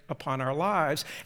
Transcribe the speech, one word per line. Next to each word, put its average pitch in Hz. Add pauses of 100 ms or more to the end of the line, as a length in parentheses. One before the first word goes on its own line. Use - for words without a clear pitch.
upon 135
our 131
lives. 160 (200)